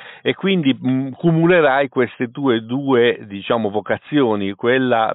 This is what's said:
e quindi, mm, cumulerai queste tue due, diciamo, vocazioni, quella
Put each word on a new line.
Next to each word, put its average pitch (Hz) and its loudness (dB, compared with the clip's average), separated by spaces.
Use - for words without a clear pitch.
e 127 -2
quindi, 180 0
mm, 131 -2
cumulerai 160 2
queste 123 -4
tue 131 -2
due, 120 0
diciamo, 104 -4
vocazioni, 107 -2
quella 120 0